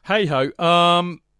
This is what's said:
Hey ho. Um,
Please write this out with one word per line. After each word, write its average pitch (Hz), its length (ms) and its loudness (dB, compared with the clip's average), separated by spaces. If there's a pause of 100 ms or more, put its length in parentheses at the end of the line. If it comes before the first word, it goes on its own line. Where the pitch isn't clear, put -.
Hey 208 220 -2
ho. 139 260 -2 (120)
Um, 175 580 0 (180)